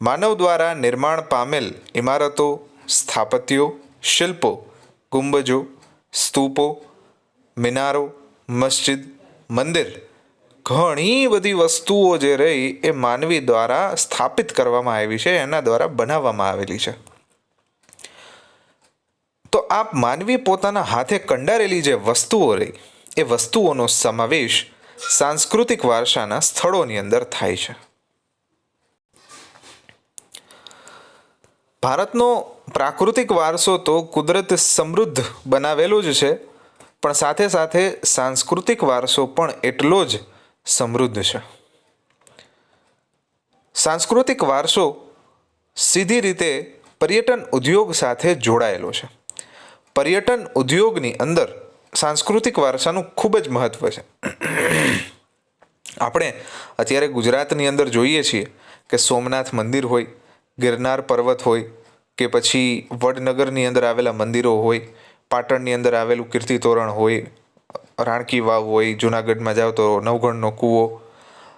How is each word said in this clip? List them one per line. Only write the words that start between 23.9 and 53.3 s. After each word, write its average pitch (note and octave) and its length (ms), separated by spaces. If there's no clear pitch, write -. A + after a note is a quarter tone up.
સાંસ્કૃતિક D#3 760
વારસાના A#2 560
સ્થળોની E3 580
અંદર G#2+ 260
થાય F#2+ 320
છે. - 180
ભારતનો G3+ 580
પ્રાકૃતિક F#3+ 580
વારસો E3+ 460
તો E3 240
કુદરત F3 520
સમૃદ્ધ D#3+ 680
બનાવેલો D3+ 560
જ D#3 100
છે, C#3+ 220
પણ D3 100
સાથે D3+ 360
સાથે F3 560
સાંસ્કૃતિક E3+ 800
વારસો C3 420
પણ D3+ 260
એટલો D3+ 400
જ G#2+ 140
સમૃદ્ધ A#2 560
છે. - 180
સાંસ્કૃતિક A3+ 720
વારસો C#3+ 640
સીધી G3 440
રીતે F3 600
પર્યટન A3+ 520
ઉદ્યોગ E3+ 400
સાથે D#3 420
જોડાયેલો A2+ 580
છે. - 160
પર્યટન G3 580
ઉદ્યોગની C#3+ 580
અંદર D3+ 580
સાંસ્કૃતિક F#3+ 640
વારસાનું D3+ 440
ખૂબ G#3+ 360